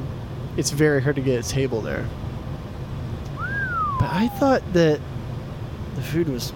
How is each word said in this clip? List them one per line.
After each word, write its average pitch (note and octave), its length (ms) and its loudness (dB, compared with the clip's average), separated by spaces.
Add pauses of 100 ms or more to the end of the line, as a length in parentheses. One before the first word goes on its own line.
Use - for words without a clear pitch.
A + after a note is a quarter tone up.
(580)
it's - 140 0
very C#3+ 300 6
hard C#3 140 2
to C#3 60 0
get B2+ 240 2
a - 20 -4
table B2+ 340 2
there. - 240 -2 (1900)
But - 120 2
I G3 160 2 (120)
thought C4+ 220 6 (120)
that D#3+ 260 6 (960)
the C3 60 -2
food D#3+ 280 0
was A#2+ 260 -4